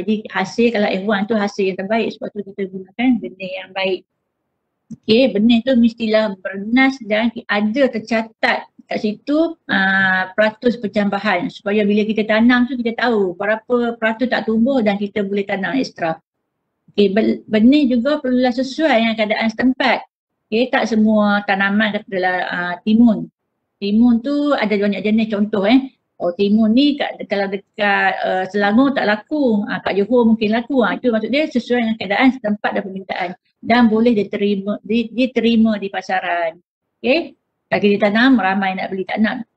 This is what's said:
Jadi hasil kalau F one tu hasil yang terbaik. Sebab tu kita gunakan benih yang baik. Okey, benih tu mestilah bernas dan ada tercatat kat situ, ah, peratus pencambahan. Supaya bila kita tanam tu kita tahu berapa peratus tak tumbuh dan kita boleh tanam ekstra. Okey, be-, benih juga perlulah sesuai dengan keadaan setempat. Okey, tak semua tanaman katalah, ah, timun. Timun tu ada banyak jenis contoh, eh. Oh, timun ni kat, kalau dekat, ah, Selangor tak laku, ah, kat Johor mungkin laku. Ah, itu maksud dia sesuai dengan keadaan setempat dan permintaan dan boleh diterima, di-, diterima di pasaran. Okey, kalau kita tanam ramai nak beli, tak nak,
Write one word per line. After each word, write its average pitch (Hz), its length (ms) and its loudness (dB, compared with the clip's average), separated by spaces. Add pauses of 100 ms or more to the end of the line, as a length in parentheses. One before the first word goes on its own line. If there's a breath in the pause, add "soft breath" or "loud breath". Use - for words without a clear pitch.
Jadi 214 240 -2
hasil 208 480 0
kalau 208 160 0
F 190 160 -4
one 202 160 0
tu 220 80 -4
hasil 202 400 -2
yang 185 80 -10
terbaik. 220 320 -2
Sebab - 240 -12
tu 202 160 -8
kita 196 160 -8
gunakan 190 480 -4
benih 185 360 -10 (120)
yang 185 80 -20
baik. 190 320 -4 (880)
Okey, 220 400 2
benih 226 320 4
tu 269 160 2
mestilah 220 560 0
bernas 226 720 -2
dan 220 240 0 (160)
ada 214 400 0
tercatat 226 800 -4
kat - 320 -10
situ, 302 560 -2 (160)
ah, 190 640 0
peratus 214 400 0
pencambahan. 202 720 -2
Supaya 208 400 -2
bila 208 160 2
kita 220 240 -2
tanam 240 400 4
tu 277 80 -6
kita 233 240 -4
tahu 208 320 0
berapa 220 640 -2
peratus 226 320 -2
tak 214 160 -2
tumbuh 226 400 2
dan 202 160 0
kita 202 240 -4
boleh 196 240 -4
tanam 190 320 -2
ekstra. - 400 -6 (720)
Okey, 202 240 4
be-, 220 320 0
benih 247 400 6
juga 262 320 0
perlulah 254 320 2
sesuai 262 480 0
dengan 226 160 0
keadaan 220 320 -2
setempat. 247 560 0 (440)
Okey, 247 240 -2
tak 233 160 0
semua 214 560 2
tanaman 202 480 0
katalah, 185 440 -2 (120)
ah, 175 260 -6 (100)
timun. 220 440 4 (520)
Timun 226 440 2
tu 285 320 -2
ada 208 160 -2
banyak 202 320 0
jenis 220 280 0
contoh, 202 320 -2
eh. 269 320 2 (220)
Oh, 175 160 -4
timun 214 400 2
ni 285 240 2
kat, - 160 -6 (160)
kalau 196 160 -2
dekat, 196 680 -2 (120)
ah, 185 240 -2
Selangor 208 480 2
tak 175 100 -2
laku, 214 640 0
ah, 185 140 -6
kat 190 160 -2
Johor 226 260 2
mungkin 220 240 2
laku. 240 300 0
Ah, 185 160 0
itu 247 160 -2
maksud 214 180 -4
dia 294 160 0
sesuai 240 380 -2
dengan 220 160 -2
keadaan 202 340 0
setempat 208 400 -4
dan 202 80 -4
permintaan 190 480 -8 (320)
dan 240 240 4
boleh 220 320 4
diterima, 202 640 -2
di-, 220 320 -4
diterima 226 640 2
di 190 140 -6
pasaran. 175 640 -4 (400)
Okey, 269 400 -2 (320)
kalau 185 160 0
kita 202 240 2
tanam 247 240 4
ramai 190 400 0
nak 190 160 -6
beli, 190 160 -6
tak - 160 -4
nak, 214 240 -2 (100)